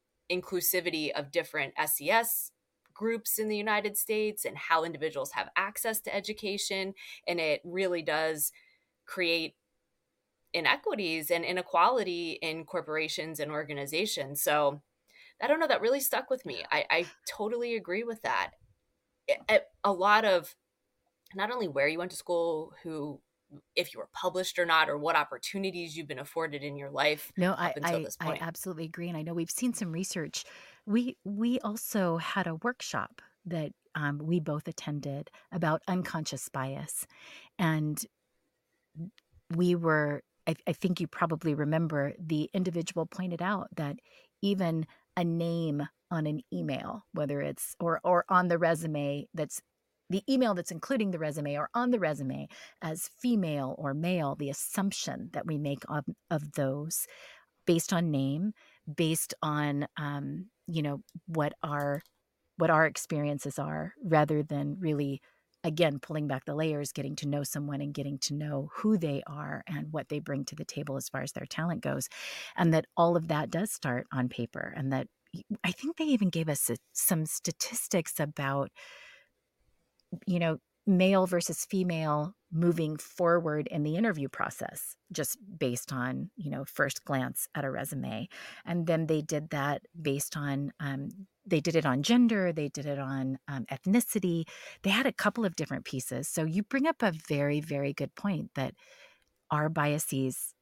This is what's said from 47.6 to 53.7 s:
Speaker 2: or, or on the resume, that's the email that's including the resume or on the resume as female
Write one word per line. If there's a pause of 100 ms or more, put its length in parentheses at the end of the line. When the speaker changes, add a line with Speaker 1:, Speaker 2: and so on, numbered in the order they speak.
Speaker 2:
or,
or
on
the
resume,
that's (460)
the
email
that's
including
the
resume
or
on
the
resume (340)
as (120)
female